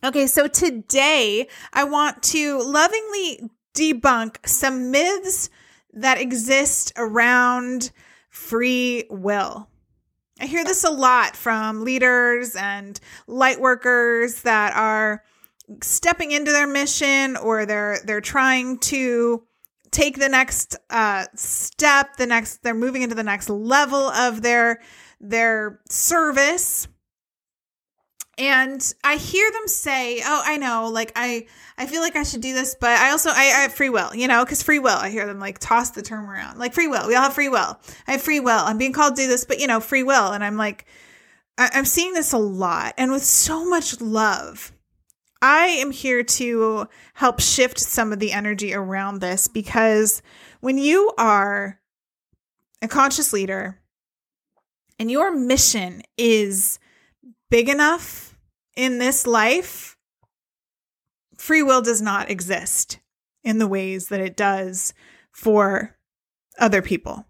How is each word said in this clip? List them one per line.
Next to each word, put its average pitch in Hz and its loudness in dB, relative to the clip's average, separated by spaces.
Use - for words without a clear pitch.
Okay, 269 2
so 285 2
today 269 2
I 277 2
want 294 0
to 294 0
lovingly 359 -2
debunk 247 0
some 254 -2
myths 370 0
that 247 0
exist 262 0
around 247 2
free 247 -2
will. 202 -4
I 262 -8
hear 330 -2
this 370 -2
a 330 4
lot 254 2
from 220 -4
leaders 247 2
and 202 -8
light 262 0
workers 240 2
that 214 2
are 214 0
stepping 339 0
into 294 0
their 294 4
mission, 277 0
or 220 -2
they're, 208 -2
they're 208 -2
trying 262 0
to 240 0
take 294 0
the 277 2
next, 262 0
uh, 214 0
step, - 0
the 247 -2
next, 226 -2
they're 233 -2
moving 254 -2
into 233 -4
the 220 -4
next 202 -4
level 254 2
of 247 0
their, 233 2
their 220 -2
service. 311 0
And 262 0
I 294 2
hear 392 0
them 440 -8
say, 247 -4
"Oh, 285 0
I 302 -2
know, 233 -4
like, 226 -4
I, 233 -4
I 269 -8
feel 311 -4
like 330 -2
I 254 -2
should 240 -6
do 262 -6
this, 262 -4
but 240 2
I 240 6
also, 320 0
I, - 0
I 269 4
have 269 0
free 277 0
will, 214 -2
you 240 -4
know, 247 4
'cause 285 -4
free 302 2
will," 254 2
I 190 -4
hear 208 -6
them, 202 -10
like, 196 -10
toss 240 0
the 202 -14
term 214 -12
around, 196 -12
like, 247 -6
"Free 339 2
will, 240 -2
we 226 4
all 254 6
have 277 2
free 285 0
will. 233 -2
I - -2
have 269 -2
free 302 0
will. 240 2
I'm 202 0
being 262 -2
called 285 4
to 269 0
do 262 0
this, 247 2
but, - -4
you 285 -2
know, 233 2
free 262 -2
will." 240 2
And 208 -6
I'm 208 -4
like, 214 -6
I, 254 2
I'm 269 0
seeing 349 0
this 330 -2
a 262 0
lot, 190 -2
and 262 0
with 269 -2
so 320 2
much 339 -2
love. 214 -2
I 302 6
am 285 -2
here 254 -2
to 220 -2
help 247 2
shift 254 2
some 220 -2
of 208 -6
the 208 -2
energy 202 -4
around 196 -6
this, 190 -2
because 220 0
when 262 -2
you 330 4
are 202 0
a 226 -6
conscious 277 2
leader 190 -6
and 226 -4
your 311 2
mission 240 0
is 214 2
big 233 4
enough 294 0
in 254 -2
this 254 0
life, 240 0
free 311 2
will 262 4
does 226 -2
not 202 -2
exist - -6
in 220 -2
the 214 2
ways 190 -6
that 196 -4
it 185 -6
does 190 -2
for 208 2
other 202 4
people. - -6